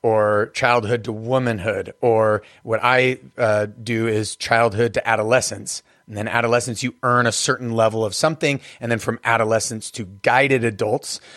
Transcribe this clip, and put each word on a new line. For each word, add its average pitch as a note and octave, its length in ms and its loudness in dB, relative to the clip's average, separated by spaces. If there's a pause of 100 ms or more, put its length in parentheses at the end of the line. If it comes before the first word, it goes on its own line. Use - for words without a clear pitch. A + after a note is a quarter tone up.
or G#2+ 500 2
childhood A#2+ 520 0
to A#2 80 -6
womanhood, A2 920 -2
or A2 400 2 (200)
what A2 200 -2
I, B2+ 360 2 (200)
uh, G#2+ 280 2 (160)
do A2+ 240 -2
is G#2+ 300 -2
childhood A#2 580 2
to A#2+ 140 -2
adolescence. A2 720 0 (240)
And G#2+ 80 -14
then G#2 140 -6
adolescence, A#2 540 0
you B2+ 200 -6
earn B2 240 2
a A2+ 60 2
certain B2 400 -2
level A2 320 2
of G#2 100 -4
something. D3+ 460 0 (220)
And A#2 100 -2
then A2+ 60 2
from A2+ 260 -4
adolescence A2 680 0
to A2 120 -10
guided B2 580 2
adults, A2 580 -4 (160)